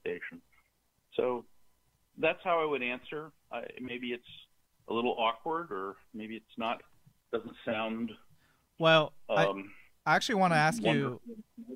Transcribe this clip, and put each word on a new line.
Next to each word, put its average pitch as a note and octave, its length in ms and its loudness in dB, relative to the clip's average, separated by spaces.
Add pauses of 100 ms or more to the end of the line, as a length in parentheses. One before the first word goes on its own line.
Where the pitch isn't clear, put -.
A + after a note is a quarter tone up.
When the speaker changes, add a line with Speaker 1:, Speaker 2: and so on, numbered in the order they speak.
Speaker 1:
Station. - 400 -6 (720)
So A#2+ 300 0 (720)
that's D#3+ 260 0
how E3+ 200 2
I - 20 2
would C#3+ 180 -2
answer. D3 480 -6 (220)
I, A#2 120 -8 (160)
maybe B2 280 -6
it's A#2+ 160 -6 (640)
a G#2+ 60 -2
little A#2 240 2
awkward, D#3+ 520 0
or F#2+ 260 -6 (180)
maybe A2 200 -10
it's - 220 -16
not, A#2 240 -2 (500)
doesn't A2+ 240 -6 (120)
sound, A2+ 440 -2 (680)
Speaker 2:
Well, D#3+ 340 6 (160)
Speaker 1:
um, G2+ 440 2 (340)
Speaker 2:
I, D#3 60 6
I F3 40 8
actually G3+ 200 0
wanna F3+ 180 4
ask D#3+ 280 4
you - 40 0
Speaker 1:
wonderful. C3+ 340 2 (560)